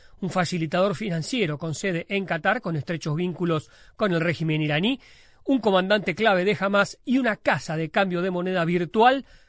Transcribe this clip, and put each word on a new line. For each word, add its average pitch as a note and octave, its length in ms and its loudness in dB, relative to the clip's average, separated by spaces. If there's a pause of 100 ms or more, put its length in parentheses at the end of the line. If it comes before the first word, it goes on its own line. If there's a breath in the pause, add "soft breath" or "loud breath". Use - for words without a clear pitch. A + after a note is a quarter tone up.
(180 soft breath)
un F3+ 120 -6
facilitador F3 680 0
financiero E3 600 -2
con D#3+ 180 -6
sede F3 320 -4
en G3 160 -2
Qatar, F#3+ 380 -2
con E3+ 120 -4
estrechos D3+ 400 -4
vínculos E3 560 -2 (260 soft breath)
con G#3 160 0
el E3+ 80 0
régimen D#3+ 420 0
iraní, D#3+ 360 0 (460 soft breath)
un C4+ 160 2
comandante F#3+ 560 2
clave G3+ 280 4
de G3+ 140 2
Hamas G3+ 460 0
y B3+ 140 2
una A#3 180 0
casa E3+ 400 -2
de D#3+ 140 -4
cambio F3+ 320 0
de F#3+ 80 -2
moneda F3+ 340 0
virtual G#3+ 600 4 (240 soft breath)